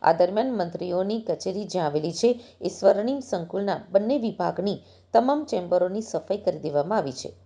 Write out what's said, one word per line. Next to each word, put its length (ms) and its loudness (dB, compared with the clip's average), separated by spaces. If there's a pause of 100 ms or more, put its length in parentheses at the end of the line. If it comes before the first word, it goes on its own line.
આ 120 6
દરમિયાન 400 2
મંત્રીઓની 680 -2
કચેરી 440 -4
જ્યાં 200 -2
આવેલી 280 -2
છે 260 2 (220)
એ 80 -4
સ્વર્ણિમ 500 2
સંકુલના 600 -4 (120)
બંને 260 2
વિભાગની 680 -2 (300)
તમામ 320 4
ચેમ્બરોની 560 0
સફાઈ 360 -4
કરી 220 -4
દેવામાં 380 0
આવી 140 -2
છે. 180 -10 (160)